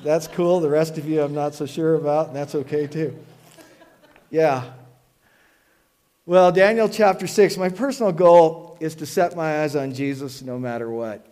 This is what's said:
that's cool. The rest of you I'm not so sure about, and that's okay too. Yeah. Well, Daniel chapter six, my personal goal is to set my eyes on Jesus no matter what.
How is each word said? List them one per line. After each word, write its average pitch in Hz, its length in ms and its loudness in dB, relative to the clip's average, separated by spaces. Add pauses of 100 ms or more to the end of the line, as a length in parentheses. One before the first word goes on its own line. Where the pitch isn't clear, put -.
that's 156 240 0
cool. 175 320 0
The 156 100 0
rest 160 280 0
of 147 100 -8
you 156 140 0
I'm 143 120 -2
not 147 220 -4
so 151 100 -8
sure 160 300 0
about, 156 320 0
and 135 80 -14
that's 143 200 -8
okay 147 300 -4
too. 143 320 -6 (1120)
Yeah. 143 420 0 (1500)
Well, 180 260 6
Daniel 208 380 2
chapter 190 380 0
six, 196 300 2
my 185 120 -2
personal 214 420 -2
goal 170 680 4
is 156 160 -6
to 156 100 -12
set 175 300 -2
my 156 260 -4
eyes 151 140 -2
on 135 180 -4
Jesus 135 480 -8
no 127 160 -10
matter 120 320 -8
what. 117 420 -8